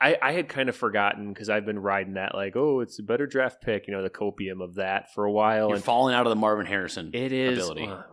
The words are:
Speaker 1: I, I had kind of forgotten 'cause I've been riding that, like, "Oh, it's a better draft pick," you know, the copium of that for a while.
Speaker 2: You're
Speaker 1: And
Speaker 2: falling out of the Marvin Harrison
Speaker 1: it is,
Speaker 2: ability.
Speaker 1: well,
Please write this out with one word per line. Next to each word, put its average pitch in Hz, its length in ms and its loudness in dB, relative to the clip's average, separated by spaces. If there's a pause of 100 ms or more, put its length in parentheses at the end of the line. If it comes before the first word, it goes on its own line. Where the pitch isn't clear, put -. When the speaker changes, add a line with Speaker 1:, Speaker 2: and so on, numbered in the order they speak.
Speaker 1:
I, 147 220 6
I 135 100 2
had 170 160 -2
kind 135 200 -2
of 117 80 -2
forgotten 104 580 0
'cause 104 140 -8
I've 104 180 0
been 104 140 -4
riding 98 340 -2
that, 95 220 -4
like, 98 180 -4
"Oh, 135 240 2
it's 120 220 -6
a - 20 -12
better 123 240 0
draft 131 340 -2
pick," 104 280 -4
you 101 40 -6
know, 95 120 -2
the 95 60 -4
copium 95 520 -6
of 90 140 -12
that 95 360 -4
for 104 120 -2
a 104 80 2
while. 107 380 4
Speaker 2:
You're 104 40 2
Speaker 1:
And 98 100 -2
Speaker 2:
falling 123 300 4
out 123 100 4
of 117 60 4
the 110 60 2
Marvin 107 300 2
Harrison 92 460 -4
Speaker 1:
it 131 200 -4
is, 131 260 0
Speaker 2:
ability. 87 300 -4
Speaker 1:
well, 95 240 -12